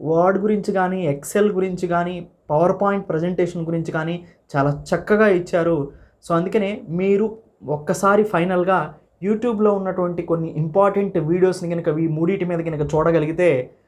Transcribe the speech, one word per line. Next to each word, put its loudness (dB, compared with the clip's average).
వర్డ్ 4
గురించి 0
కానీ, 0
Excel 2
గురించి -2
కానీ, -2
PowerPoint 2
ప్రజెంటేషన్ -2
గురించి -4
కానీ -6
చాలా 0
చక్కగా 2
ఇచ్చారు. 0
So 0
అందుకనే -2
మీరు 0
ఒక్కసారి 2
ఫైనల్గా 0
YouTube-లో 0
ఉన్నటువంటి -4
కొన్ని -4
ఇంపార్టెంట్ 0
వీడియోస్ని 0
కనుక -2
ఈ 0
మూడింటి -2
మీద -2
కనుక -4
చూడగలిగితే 2